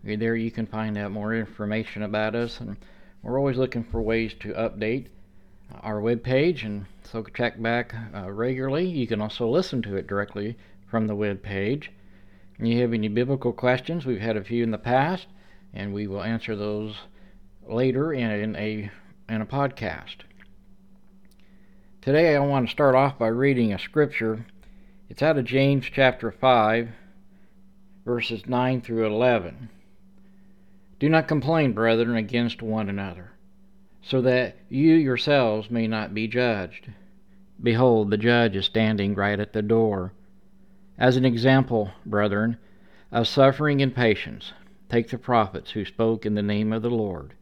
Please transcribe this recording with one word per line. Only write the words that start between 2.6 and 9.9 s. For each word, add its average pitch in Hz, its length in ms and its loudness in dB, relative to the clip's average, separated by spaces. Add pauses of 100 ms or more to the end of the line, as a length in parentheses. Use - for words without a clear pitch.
and 107 160 -10 (460)
we're 120 160 -4
always 139 180 0
looking 123 280 -2
for 117 180 -4
ways 113 380 -2
to 104 120 -10
update 110 540 -4 (760)
our 107 220 -6
webpage, 123 640 0
and 104 180 -8 (180)
so 113 200 -10
check 113 400 -4
back, 117 320 -2 (200)
uh, 95 160 -10
regularly. 131 540 -2
You 156 220 -2
can 107 160 -2
also 110 260 -2
listen 139 360 0
to 101 120 -6